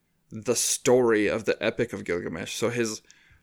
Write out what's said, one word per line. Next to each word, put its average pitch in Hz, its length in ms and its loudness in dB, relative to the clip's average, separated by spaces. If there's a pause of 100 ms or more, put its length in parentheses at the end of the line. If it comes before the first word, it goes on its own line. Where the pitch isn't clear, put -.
(320)
the 113 240 -4
story 113 720 4
of 101 180 -2
the - 180 0
Epic 117 300 -2
of 101 120 -8
Gilgamesh. 92 500 -6
So 113 140 -2
his, 113 320 -2 (420)